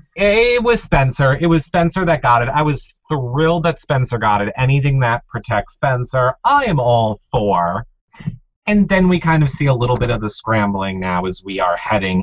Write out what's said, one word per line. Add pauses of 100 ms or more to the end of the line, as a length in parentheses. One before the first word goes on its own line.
(160)
it
was
Spencer.
It
was
Spencer
that
got
it.
I
was
thrilled
that
Spencer
got
it.
Anything
that
protects
Spencer, (100)
I
am
all (100)
for. (800)
And
then
we
kind
of
see
a
little
bit
of
the
scrambling
now
as
we
are
heading